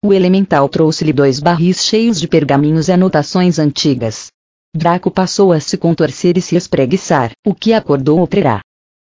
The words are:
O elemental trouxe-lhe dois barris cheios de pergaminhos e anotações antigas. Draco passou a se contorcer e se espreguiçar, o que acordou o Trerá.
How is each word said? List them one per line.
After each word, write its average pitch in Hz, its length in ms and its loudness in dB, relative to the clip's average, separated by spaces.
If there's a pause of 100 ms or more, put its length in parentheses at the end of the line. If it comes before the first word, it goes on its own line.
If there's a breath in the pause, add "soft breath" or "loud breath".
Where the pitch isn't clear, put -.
O 202 80 4
elemental 185 560 2
trouxe-lhe 156 440 0
dois 139 280 2
barris 175 440 0
cheios 220 360 0
de 165 60 -6
pergaminhos 151 600 0
e 185 40 2
anotações 180 680 0
antigas. 139 680 -2 (460)
Draco 170 360 0
passou 185 420 0
a 160 60 2
se - 180 -6
contorcer 170 640 0
e - 20 -2
se - 140 -6
espreguiçar, 147 760 -2 (120)
o 208 80 0
que 220 200 -2
acordou 151 500 0
o 165 40 0
Trerá. 135 340 0 (420)